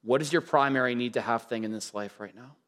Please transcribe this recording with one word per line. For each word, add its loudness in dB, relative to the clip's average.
What 2
is -4
your 2
primary 2
need -2
to 2
have 0
thing -4
in -6
this -10
life -8
right -14
now? -20